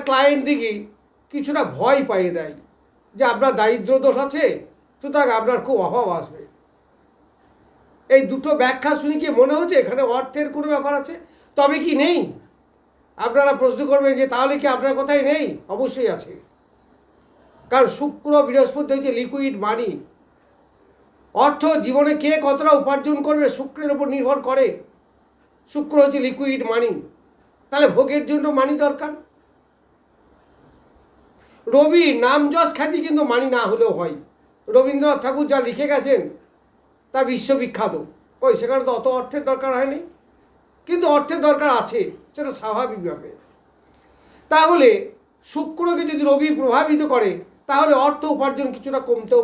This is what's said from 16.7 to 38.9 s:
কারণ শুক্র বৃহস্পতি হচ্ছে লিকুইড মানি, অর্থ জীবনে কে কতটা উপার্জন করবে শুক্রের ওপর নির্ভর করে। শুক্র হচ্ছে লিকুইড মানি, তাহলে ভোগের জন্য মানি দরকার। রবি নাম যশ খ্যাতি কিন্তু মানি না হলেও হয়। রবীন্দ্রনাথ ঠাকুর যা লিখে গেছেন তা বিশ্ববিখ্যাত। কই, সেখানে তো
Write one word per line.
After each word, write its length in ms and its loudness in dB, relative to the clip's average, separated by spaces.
কারণ 160 4
শুক্র 340 -6
বৃহস্পতি 460 0
হচ্ছে 260 -2
লিকুইড 360 -4
মানি, 260 -2
অর্থ 280 2
জীবনে 280 2
কে 80 2
কতটা 280 2
উপার্জন 360 -2
করবে 180 2
শুক্রের 380 -8
ওপর 180 -4
নির্ভর 240 0
করে। 200 2
শুক্র 280 -6
হচ্ছে 240 0
লিকুইড 340 -4
মানি, 200 0
তাহলে 240 4
ভোগের 340 2
জন্য 160 0
মানি 140 0
দরকার। 260 -4
রবি 380 6
নাম 160 4
যশ 240 2
খ্যাতি 280 -2
কিন্তু 260 0
মানি 160 0
না 40 2
হলেও 280 2
হয়। 160 -6
রবীন্দ্রনাথ 560 2
ঠাকুর 280 -2
যা 60 2
লিখে 240 -4
গেছেন 300 0
তা 60 0
বিশ্ববিখ্যাত। 600 -2
কই, 180 4
সেখানে 280 -2
তো 100 0